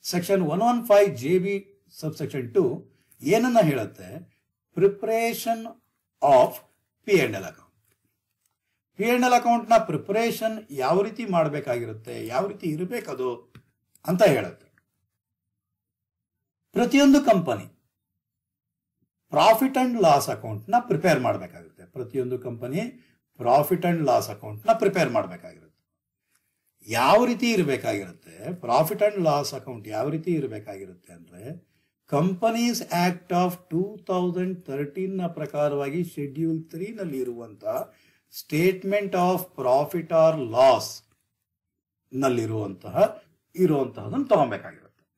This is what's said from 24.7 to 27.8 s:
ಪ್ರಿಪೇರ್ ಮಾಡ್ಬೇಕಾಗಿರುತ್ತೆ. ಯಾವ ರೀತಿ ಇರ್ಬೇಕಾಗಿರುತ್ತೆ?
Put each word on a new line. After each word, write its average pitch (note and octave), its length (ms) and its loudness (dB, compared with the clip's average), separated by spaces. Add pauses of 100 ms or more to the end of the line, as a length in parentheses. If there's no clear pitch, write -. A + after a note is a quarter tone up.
ಪ್ರಿಪೇರ್ F3 320 0
ಮಾಡ್ಬೇಕಾಗಿರುತ್ತೆ. F2 600 -6 (1120)
ಯಾವ C3 420 4
ರೀತಿ A#3+ 260 0
ಇರ್ಬೇಕಾಗಿರುತ್ತೆ? F3 1000 -4